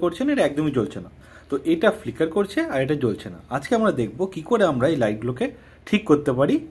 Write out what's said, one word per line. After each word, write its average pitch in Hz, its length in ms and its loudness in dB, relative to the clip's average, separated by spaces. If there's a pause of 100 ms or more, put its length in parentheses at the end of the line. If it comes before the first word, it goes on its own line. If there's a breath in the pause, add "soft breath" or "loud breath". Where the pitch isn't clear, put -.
করছে 170 200 0
না, 285 100 0
এটা 254 160 2
একদমই 147 280 -2
জ্বলছে 104 280 -2
না। 85 40 -18 (400 loud breath)
তো 139 60 -2 (180)
এটা 175 160 2 (100)
ফ্লিকার 139 360 -2
করছে 202 240 -2 (140)
আর 135 120 0
এটা 147 180 0
জ্বলছে 107 300 -2
না। 82 60 -18 (160)
আজকে 143 240 -4
আমরা 220 120 4 (100)
দেখব 113 180 -4 (140)
কি 160 160 -8
করে 226 220 4
আমরা 127 220 2
এই 151 100 -2
লাইটগুলোকে 117 420 -2 (420 loud breath)
ঠিক 208 220 2
করতে 147 280 4
পারি 147 180 4 (160)